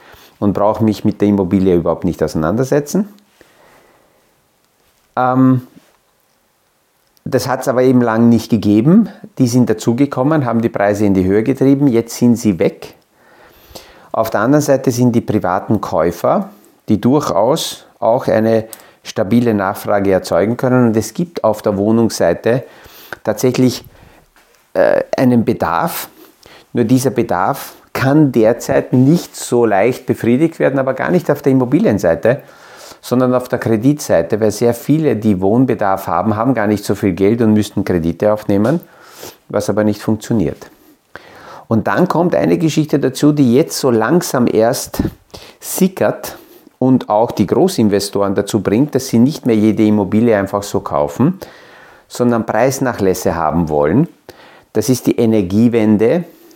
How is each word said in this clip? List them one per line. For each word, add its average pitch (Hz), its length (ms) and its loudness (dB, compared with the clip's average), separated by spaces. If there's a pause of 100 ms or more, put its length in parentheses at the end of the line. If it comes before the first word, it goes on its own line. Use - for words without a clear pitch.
(400)
und 104 120 0
brauche 107 320 0
mich 107 220 0
mit 104 160 -2
der 104 80 2
Immobilie 95 460 2
überhaupt 82 280 -2
nicht 85 180 -4
auseinandersetzen.“ 131 880 -2 (2000)
Ähm, 131 460 2 (1600)
das 123 240 -2
hat's 131 200 -4
aber 127 160 2
eben 127 180 4
lang 117 280 2
nicht 113 200 2
gegeben. 113 600 4 (280)
Die 131 100 2
sind 120 220 2
dazugekommen, 135 760 -2
haben 117 160 -2
die 113 80 0
Preise 104 360 0
in 98 80 2
die 92 120 2
Höhe 101 180 2
getrieben, 135 440 2
jetzt 117 280 -2
sind 120 220 2
sie 104 200 0
weg. - 380 -4 (1160)
Auf 113 180 -2
der 104 120 -2
anderen 139 200 2
Seite 135 300 0
sind 120 220 2
die 117 80 0
privaten 101 600 -2
Käufer, 123 680 -2 (380)
die 107 120 0
durchaus 120 840 0 (140)
auch 117 280 0
eine 110 380 0 (380)
stabile 117 500 0
Nachfrage 101 580 -2
erzeugen 92 460 0
können. 127 300 2
Und 110 100 0
es 110 160 -4
gibt - 300 -6
auf 107 180 0
der 104 160 -2
Wohnungsseite 110 840 0 (600)
tatsächlich, 127 600 0 (920)
äh, 50 300 2 (120)
einen 123 280 2
Bedarf. 98 680 -4 (640)
Nur 120 120 0
dieser 127 240 2
Bedarf 104 640 -4 (200)
kann 139 380 2
derzeit 123 640 0
nicht 135 420 2
so 120 300 0
leicht 107 400 0
befriedigt 127 540 0
werden, 139 200 0
aber 131 140 -2
gar 131 180 -4
nicht 175 180 0
auf 143 120 0
der 139 120 2
Immobilienseite, 123 880 0 (580)
sondern 127 340 0
auf 123 140 -2
der 123 120 -4
Kreditseite, 113 840 0
weil 107 100 2
sehr 117 220 0
viele, 143 420 0
die 107 240 0
Wohnbedarf 104 680 0
haben, 95 280 -2
haben 120 180 0
gar 110 140 -2
nicht 104 160 -2
so 107 100 -2
viel 98 200 -2
Geld 98 280 0
und 110 120 2
müssten 104 320 -2
Kredite 87 480 0
aufnehmen, 107 480 -2 (680)
was - 220 -4
aber 107 160 0
nicht 107 160 -2
funktioniert. 107 680 -4 (1000)
Und 113 180 0
dann 113 220 0
kommt 165 260 -2
eine - 220 0
Geschichte 156 420 0
dazu, 139 320 0
die 139 240 2
jetzt 160 240 0
so 139 100 0
langsam 120 640 0
erst 117 520 0 (580)
sickert - 760 -2 (420)
und 131 300 2
auch 107 220 2
die 98 160 0
Großinvestoren 101 880 0
dazu 98 260 -2
bringt, 107 320 0
dass 131 140 -2
sie 117 120 2
nicht 135 260 2
mehr 117 100 2
jede 107 300 2
Immobilie 107 520 2
einfach 101 260 -2
so - 160 -4
kaufen, 95 600 -2 (680)
sondern 117 380 -2
Preisnachlässe 110 880 -2
haben 80 340 -2
wollen. 78 380 2 (680)
Das 110 160 -2
ist 127 180 -2
die - 100 0
Energiewende 110 1080 2 (320)